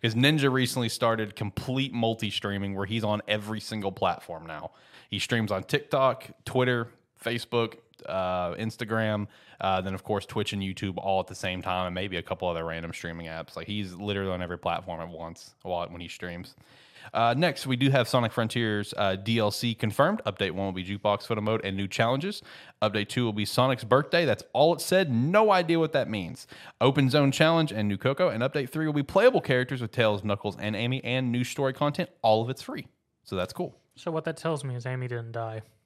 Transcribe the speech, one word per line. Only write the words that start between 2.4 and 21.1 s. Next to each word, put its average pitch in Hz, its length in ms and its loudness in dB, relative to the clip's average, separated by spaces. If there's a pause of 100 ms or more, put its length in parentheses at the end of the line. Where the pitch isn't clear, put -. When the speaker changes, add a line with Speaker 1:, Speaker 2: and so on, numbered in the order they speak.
Speaker 1:
where 98 120 -4
he's 110 180 -2
on 104 240 0
every 107 320 -2
single 98 320 -6
platform 85 540 -4
now. 78 260 -10 (380)
He 101 100 -4
streams 110 320 0
on 95 100 -2
TikTok, 135 640 0 (180)
Twitter, 123 440 2 (360)
Facebook, 117 520 -2 (300)
uh, 92 480 -2
Instagram, 110 760 -2 (320)
uh, 92 200 2
then, 95 140 -4
of 92 80 -8
course, 101 240 -2
Twitch - 260 -4
and 101 80 -4
YouTube 95 360 -4
all 95 240 0
at 92 80 -4
the 95 80 -14
same 92 260 -4
time, 92 240 -2
and 90 80 -6
maybe 92 220 -4
a 85 60 -4
couple 90 260 -4
other 82 160 -2
random 82 280 -6
streaming 85 340 -10
apps. 80 280 -10
Like, 82 140 -10
he's 101 260 -6
literally 98 380 -2
on 90 100 -4
every 87 160 -6
platform 85 420 -4
at 82 80 -8
once 82 540 -14
while, 87 260 -4
when 87 120 -12
he 85 80 -12
streams. 90 480 -10 (580)
Uh, 117 200 4
next, 156 320 0
we 131 80 2
do 131 160 4
have 131 160 4
Sonic 117 260 2
Frontiers, 110 680 0
uh, 98 180 2
D 113 220 0
L 104 120 4
C 117 240 -2
confirmed. 143 520 2
Update 98 240 -2
one 95 160 -4
will 95 60 -2
be 90 120 -6
jukebox 101 420 -2